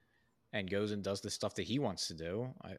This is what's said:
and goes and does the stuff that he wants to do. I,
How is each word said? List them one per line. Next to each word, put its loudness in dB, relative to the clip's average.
and 0
goes 4
and 0
does 2
the -4
stuff 0
that 0
he 4
wants 0
to -6
do. -2
I, -8